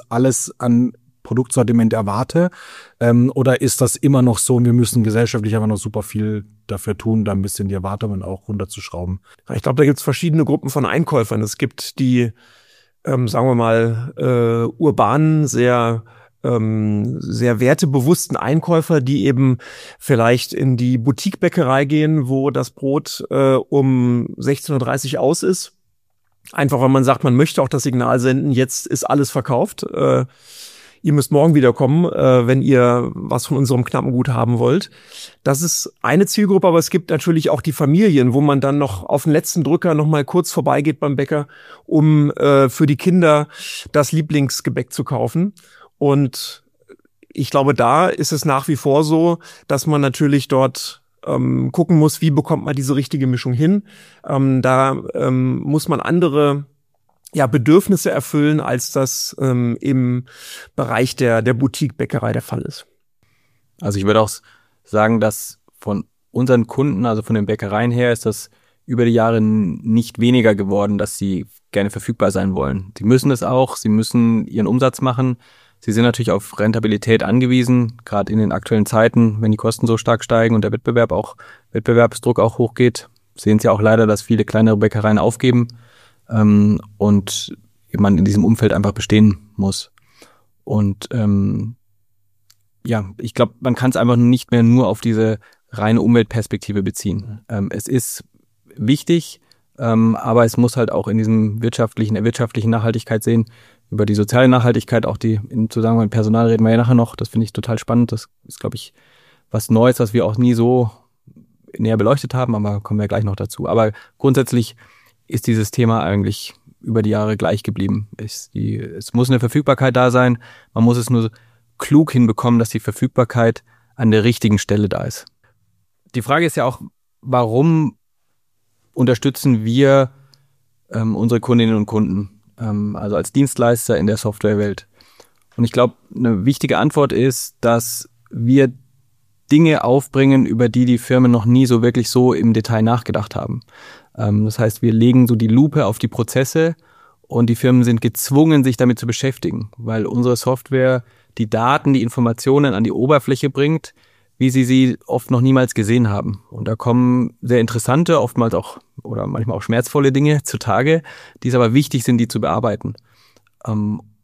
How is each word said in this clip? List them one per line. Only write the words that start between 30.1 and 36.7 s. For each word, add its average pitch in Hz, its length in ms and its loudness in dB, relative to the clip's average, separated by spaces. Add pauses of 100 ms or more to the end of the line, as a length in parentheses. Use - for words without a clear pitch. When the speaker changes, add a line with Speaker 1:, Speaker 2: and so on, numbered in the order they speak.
Speaker 2:
ihr 151 120 0
müsst 143 180 0
morgen 147 240 4
wieder 127 180 4
kommen, 139 320 2
äh, 127 400 2
wenn 131 160 2
ihr 123 540 2
was - 320 -6
von 143 100 -2
unserem 127 260 0
knappen 135 280 -4
Gut 127 160 0
haben 120 320 0
wollt. 131 320 0 (520)
Das 139 200 -2
ist - 280 -6 (120)
eine 160 240 2
Zielgruppe, 196 400 2
aber 170 100 4